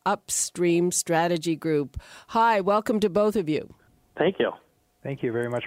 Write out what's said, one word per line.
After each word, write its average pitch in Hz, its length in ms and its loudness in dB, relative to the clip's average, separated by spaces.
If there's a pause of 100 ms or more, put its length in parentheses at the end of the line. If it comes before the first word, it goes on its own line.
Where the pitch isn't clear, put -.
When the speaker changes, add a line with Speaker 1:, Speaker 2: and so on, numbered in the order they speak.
Speaker 1:
Upstream 175 880 0
Strategy 170 640 0
Group. 151 440 -2 (280)
Hi, 226 320 2
welcome 208 400 0
to 214 80 4
both 208 260 2
of 190 140 -2
you. - 260 -4 (420)
Speaker 2:
Thank 175 220 0
you. 104 140 0 (500)
Speaker 3:
Thank 135 200 -8
you 123 100 -2
very 120 160 -2
much 120 180 -6